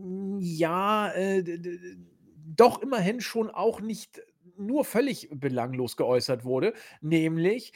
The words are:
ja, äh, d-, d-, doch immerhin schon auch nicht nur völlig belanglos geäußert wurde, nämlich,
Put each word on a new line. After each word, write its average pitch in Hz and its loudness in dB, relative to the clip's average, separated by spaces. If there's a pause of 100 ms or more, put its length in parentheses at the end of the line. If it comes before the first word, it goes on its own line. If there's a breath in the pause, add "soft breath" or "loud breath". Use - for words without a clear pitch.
(380)
ja, 180 0
äh, 190 2
d-, 170 -8
d-, 180 -12 (480)
doch 214 6
immerhin 226 0
schon 226 -2
auch 208 0
nicht 220 -10 (380)
nur 240 0
völlig 247 0
belanglos 127 -2
geäußert 120 2
wurde, 131 0 (260 loud breath)
nämlich, 165 0